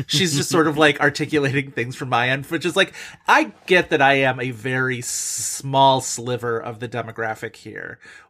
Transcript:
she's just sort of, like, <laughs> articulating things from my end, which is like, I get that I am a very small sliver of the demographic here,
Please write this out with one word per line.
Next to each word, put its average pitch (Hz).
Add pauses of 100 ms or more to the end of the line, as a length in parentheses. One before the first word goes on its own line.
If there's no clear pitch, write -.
she's 180
just 165
sort 160
of, 147
like, 151
<laughs> -
articulating 139
things 120
from 131
my 123
end, 135
which 165
is 170
like, 190 (340)
I 262 (160)
get 180
that 156
I 139
am 131
a 127
very 127
small -
sliver 120
of 110
the 120
demographic 113
here, 98 (300)